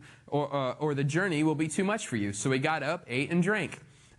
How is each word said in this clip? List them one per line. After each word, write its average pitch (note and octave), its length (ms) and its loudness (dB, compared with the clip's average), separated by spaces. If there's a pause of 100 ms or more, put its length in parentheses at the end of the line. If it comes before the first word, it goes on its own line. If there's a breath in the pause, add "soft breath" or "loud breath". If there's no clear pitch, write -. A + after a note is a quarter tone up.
(280 loud breath)
or, C#3+ 260 0
uh, C3 200 0
or D3 200 -2
the C#3 100 0
journey D#3 380 2
will D#3 140 4
be D#3+ 120 0
too F#3+ 160 0
much G3+ 220 0
for A#2+ 120 -2
you.' G2+ 160 0
So C3+ 180 0
he C3+ 80 2
got D#3 240 0
up, E3+ 240 -4
ate, C#3 240 -2
and F3 100 4
drank. F3+ 380 0 (400 loud breath)